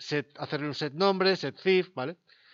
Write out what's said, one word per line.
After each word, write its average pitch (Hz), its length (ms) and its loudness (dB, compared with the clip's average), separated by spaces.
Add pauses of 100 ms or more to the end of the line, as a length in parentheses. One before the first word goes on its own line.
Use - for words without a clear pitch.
set, - 380 -4
hacerle 151 300 -6
un 139 60 -6
set 143 200 -6
nombre, 185 420 2
set 139 220 -6
cif, 185 360 2
¿vale? 135 220 -6 (380)